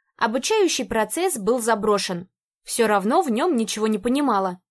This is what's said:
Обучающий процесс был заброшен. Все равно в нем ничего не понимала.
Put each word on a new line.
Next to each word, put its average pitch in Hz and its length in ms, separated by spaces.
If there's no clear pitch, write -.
Обучающий 262 680
процесс 226 520
был 226 240
заброшен. 202 680
Все - 240
равно 208 340
в 311 80
нем 277 260
ничего 220 320
не 214 100
понимала. 208 600